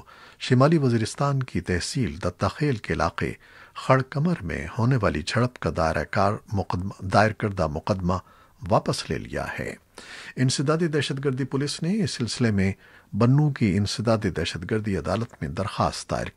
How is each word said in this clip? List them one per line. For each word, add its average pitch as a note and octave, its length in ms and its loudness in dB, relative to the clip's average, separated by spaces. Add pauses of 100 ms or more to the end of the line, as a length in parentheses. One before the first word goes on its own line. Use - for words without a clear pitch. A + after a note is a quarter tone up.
(400)
शिमाली C#3+ 380 6
वज़ीरिस्तान C3+ 640 0
की - 180 -4
तहसील F2 580 -2
दत्ताखेल G2+ 600 -2
के - 140 -6
इलाके D#2+ 380 0 (480)
खड़कमर C#3+ 640 2
में D2 260 -6
होने B2+ 280 2
वाली F2 260 2
झड़प A#2+ 340 0
का - 160 -2
दायरा D#2+ 360 0
कार G#2 300 2 (160)
मुकदमा, F#2+ 400 -2 (100)
दायर G#2+ 280 4
करदा F#2+ 360 -2
मुकदमा F2+ 520 -2 (420)
वापस C3 480 0
ले C#2 80 -2
लिया C2 320 -6
है। - 260 -8 (640)
इंसदादी D3+ 500 2
दहशतगर्दी C#3 580 -2
पुलिस C#3 360 -4
ने E3 120 0
इस G3+ 180 0
सिलसिले A#2 400 0
में G2 220 2 (380)
बन्नू C3 380 4
की A#2 220 2
इंसदादी G#2+ 600 0
दहशतगर्दी F#2+ 640 -4
अदालत F#2+ 460 -4
में D2 120 -4
दरख्वास्त - 560 -2
दायर A#1 260 -4